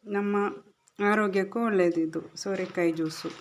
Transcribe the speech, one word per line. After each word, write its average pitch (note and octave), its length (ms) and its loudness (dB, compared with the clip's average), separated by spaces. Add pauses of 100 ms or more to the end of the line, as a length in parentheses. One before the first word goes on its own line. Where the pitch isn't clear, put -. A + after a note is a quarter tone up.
(160)
ನಮ್ಮ G3+ 200 2 (720)
ಆರೋಗ್ಯಕ್ಕೂ G3+ 480 2 (100)
ಒಳ್ಳೆಯದು F3 380 4
ಇದು D#3+ 160 -6 (200)
ಸೋರೆಕಾಯಿ F#3 560 -2
ಜ್ಯೂಸು. D#3+ 320 -4 (100)